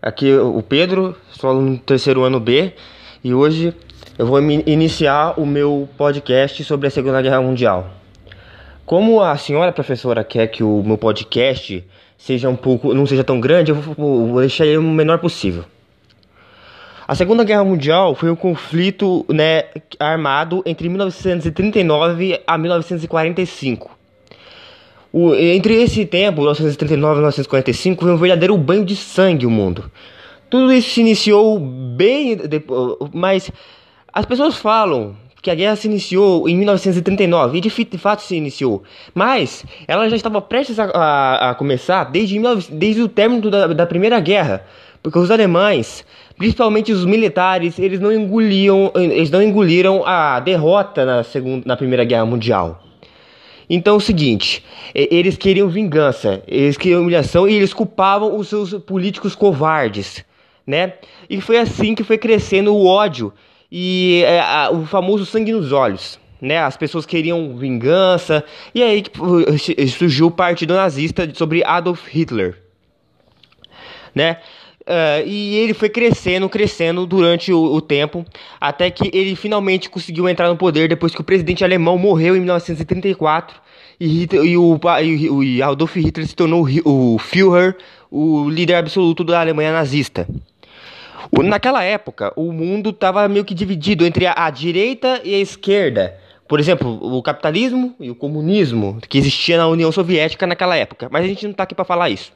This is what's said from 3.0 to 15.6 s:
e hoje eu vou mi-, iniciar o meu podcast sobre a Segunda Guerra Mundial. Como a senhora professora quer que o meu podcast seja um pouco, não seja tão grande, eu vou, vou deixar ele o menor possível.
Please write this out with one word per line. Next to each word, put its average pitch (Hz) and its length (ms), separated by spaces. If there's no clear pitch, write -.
e 123 100
hoje 160 400
eu 117 80
vou 135 160
mi-, 151 240
iniciar 156 720
o 156 80
meu 143 500
podcast 143 680
sobre 139 240
a - 20
Segunda 131 320
Guerra 131 180
Mundial. 117 480
Como 220 380
a 160 140
senhora 151 340
professora 123 540
quer 113 240
que 113 160
o 107 200
meu 107 140
podcast 113 840
seja 131 300
um 120 80
pouco, 127 360
não 135 140
seja 135 160
tão 127 160
grande, 151 320
eu 147 60
vou, 147 500
vou 123 140
deixar 139 260
ele 151 120
o 156 40
menor 160 380
possível. 95 440